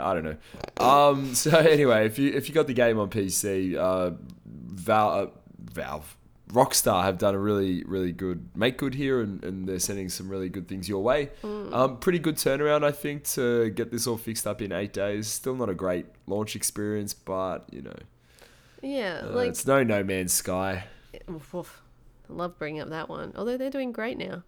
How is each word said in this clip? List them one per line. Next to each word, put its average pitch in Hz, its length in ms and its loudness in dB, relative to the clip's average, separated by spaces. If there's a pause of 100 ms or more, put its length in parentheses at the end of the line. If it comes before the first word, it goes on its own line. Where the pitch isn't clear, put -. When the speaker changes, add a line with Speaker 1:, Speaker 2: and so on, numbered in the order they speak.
Speaker 1:
I 95 80 0
don't 85 120 0
know. - 600 -6
Um, 139 500 6
<laughs> - 20 -2
so 156 200 6
anyway, 147 500 8
if 110 120 -2
you, 139 140 4
if - 160 -2
you 147 60 -6
got 156 120 4
the 131 80 -2
game 117 240 6
on 101 120 0
P 98 180 0
C, 95 480 0
uh, 90 340 2 (340)
Val-, 98 680 0
uh, 95 160 0 (460)
Valve, 73 440 -10 (320)
Rockstar 110 560 4
have 95 120 4
done 98 200 2
a - 20 -2
really, 98 460 0
really 92 260 -2
good 87 460 -6
make 123 200 0
good 135 200 -4
here, 135 240 0
and, 101 240 -4
and 92 240 -6
they're 92 100 -2
sending 95 300 -4
some 92 200 -8
really 95 200 -4
good 90 180 -8
things 95 220 -8
your 98 120 -2
way. 139 300 0 (140)
Speaker 2:
Mm. 208 280 -10
Speaker 1:
Um, 127 260 2
pretty 175 200 2
good 156 160 0
turnaround, 147 480 2
I 147 80 4
think, 147 320 -4 (120)
to 120 360 2
get 113 220 -4
this 117 160 -2
all 117 80 0
fixed 110 320 -6
up 104 120 -4
in 98 120 -6
eight 101 200 -4
days. 104 360 -2
Still - 260 -4
not 123 140 -2
a 95 60 0
great 90 320 -2 (200)
launch 107 300 -2
experience, 104 580 -4
but, 95 560 -6
you 67 120 -12
know. 55 120 -14 (880)
Speaker 2:
Yeah, 247 460 -4
Speaker 1:
Uh, - 80 -8
Speaker 2:
like 98 140 0
Speaker 1:
it's - 140 -6
no 135 200 6
No 104 180 2
Man's 95 300 0
Sky. 92 540 -2 (440)
Speaker 2:
Oof, - 240 -14
oof. - 280 -12 (460)
I - 40 -20
love 175 260 -8
bringing 151 220 -8
up 151 80 -10
that 160 200 -8
one, 160 280 -10
although 240 200 -4
they're 262 140 -4
doing 262 220 -4
great 233 260 -6
now. 185 300 -10